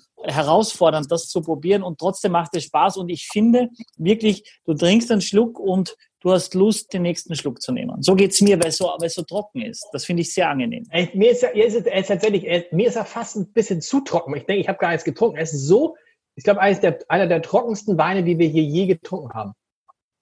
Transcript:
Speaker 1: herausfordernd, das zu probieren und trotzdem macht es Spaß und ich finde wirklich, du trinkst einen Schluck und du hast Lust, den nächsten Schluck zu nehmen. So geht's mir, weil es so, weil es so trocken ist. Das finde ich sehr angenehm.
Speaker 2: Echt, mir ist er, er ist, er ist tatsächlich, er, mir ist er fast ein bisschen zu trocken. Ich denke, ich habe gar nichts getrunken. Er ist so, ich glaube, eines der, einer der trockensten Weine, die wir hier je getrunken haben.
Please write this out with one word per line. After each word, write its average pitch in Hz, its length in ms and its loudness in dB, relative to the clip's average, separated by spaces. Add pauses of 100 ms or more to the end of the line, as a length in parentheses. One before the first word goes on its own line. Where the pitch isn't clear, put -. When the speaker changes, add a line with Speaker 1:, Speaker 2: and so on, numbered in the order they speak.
(240)
Speaker 1:
herausfordernd, 156 880 0
das 165 160 -4
zu 170 140 -4
probieren 165 420 -2
und 180 160 -8
trotzdem 185 320 -2
macht 170 240 -2
es 156 80 -4
Spaß 190 340 0
und 180 120 -8
ich - 180 -8
finde 233 420 4 (280)
wirklich, 214 680 0
du 156 80 0
trinkst 202 380 4
einen 202 100 2
Schluck 226 380 0
und 185 360 -2 (260)
du 180 100 2
hast 185 240 0
Lust, 208 380 2
den 185 100 -2
nächsten 175 320 -4
Schluck 135 260 -8
zu - 100 -6
nehmen. 123 300 -6
So 180 140 4
geht's 196 260 4
mir, 202 180 6
weil 160 100 2
es 156 80 -6
so, 185 80 -2
weil 170 220 -4
es 165 60 -6
so 170 100 -8
trocken 165 380 -8
ist. 117 300 -12
Das 131 140 -10
finde 170 160 -2
ich - 120 -6
sehr 170 160 0
angenehm. 120 400 -4
Speaker 2:
Echt, 170 260 -2
mir 214 160 6
ist 240 120 2
er, 240 100 4
er 214 120 4
ist, 214 200 0
er 190 140 2
ist 190 80 -4
tatsächlich, 202 380 0
er, 170 260 0
mir 202 160 2
ist 208 80 0
er 214 100 -4
fast - 300 -10
ein 196 160 -6
bisschen 208 300 0
zu - 180 0
trocken. 170 360 -4
Ich 139 100 -10
denke, 196 160 0
ich - 80 -2
habe - 100 -6
gar 175 100 0
nichts 165 140 -2
getrunken. 170 320 0
Er 156 80 -6
ist 156 80 -6
so, 175 440 2 (400)
ich - 80 -18
glaube, 202 180 2
eines 196 180 2
der, 180 180 2 (120)
einer 180 180 2
der 170 140 2
trockensten 214 560 -2
Weine, 180 260 0
die 170 160 0
wir 170 80 4
hier 156 160 0
je 170 240 0
getrunken 180 460 -4
haben. 107 180 -10 (720)